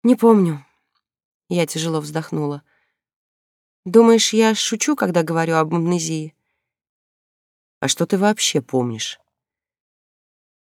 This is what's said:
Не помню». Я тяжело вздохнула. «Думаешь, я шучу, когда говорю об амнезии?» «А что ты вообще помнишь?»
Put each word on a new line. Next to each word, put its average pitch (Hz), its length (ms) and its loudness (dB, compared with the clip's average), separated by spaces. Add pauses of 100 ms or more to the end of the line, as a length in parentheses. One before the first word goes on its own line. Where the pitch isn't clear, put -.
Не 240 120 4
помню». 190 480 2 (840)
Я 175 160 0
тяжело 160 340 -4
вздохнула. 151 640 -8 (1200)
«Думаешь, 226 480 4
я 220 200 2
шучу, 233 420 -2
когда 175 280 -2
говорю 165 320 -2
об 160 180 0
амнезии?» 160 640 -4 (1400)
«А 139 80 -4
что 170 200 -2
ты 196 100 0
вообще 202 440 0
помнишь?» 123 580 -4 (1400)